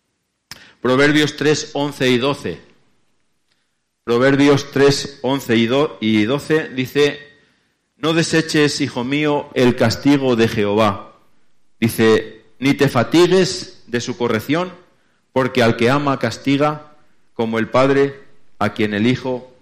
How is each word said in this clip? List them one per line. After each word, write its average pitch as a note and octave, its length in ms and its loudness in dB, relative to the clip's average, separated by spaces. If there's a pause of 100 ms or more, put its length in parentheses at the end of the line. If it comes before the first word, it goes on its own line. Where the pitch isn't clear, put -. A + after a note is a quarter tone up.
(800)
Proverbios C#3+ 560 2
tres, D3 380 -2
once C#3+ 340 -2
y B2+ 100 2
doce. A#2 420 -4 (1400)
Proverbios C#3 640 2
tres, C#3 520 0
once B2+ 340 -2
y A2+ 100 2
do-, C#3 340 -2
y A2 240 0
doce C#3+ 440 -2
dice, C#3+ 500 -2 (760)
"No D#3+ 180 -2
deseches, D#3+ 640 0
hijo B2 240 -6
mío, D3 500 -2
el B2 220 2
castigo C3 600 0
de A2+ 120 2
Jehová." G#2 720 -2 (600)
Dice, - 680 0 (140)
"Ni C#3 160 0
te C#3 140 2
fatigues E3+ 1000 0
de A#2+ 120 -4
su A#2+ 160 -8
corrección, C3 560 -2 (600)
porque B2+ 300 0
al A2+ 140 4
que A#2 140 2
ama C#3 280 0
castiga, C#3 720 -2 (420)
como A2+ 240 -4
el G#2+ 100 -2
padre C#3 520 2 (380)
a G#2+ 140 -2
quien G#2 220 -2
el G#2+ 120 0
hijo B2 560 -4